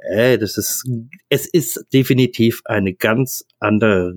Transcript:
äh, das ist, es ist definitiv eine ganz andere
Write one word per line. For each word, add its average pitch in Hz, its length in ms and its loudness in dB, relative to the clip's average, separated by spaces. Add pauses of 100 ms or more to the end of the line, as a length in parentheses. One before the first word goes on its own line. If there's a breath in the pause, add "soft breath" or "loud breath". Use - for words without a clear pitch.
(340)
äh, 107 40 0
das 104 200 -4
ist, - 260 -6 (440)
es 139 180 -2
ist - 460 -2
definitiv 127 760 2
eine 98 280 -2
ganz 113 500 -2 (140)
andere 104 580 2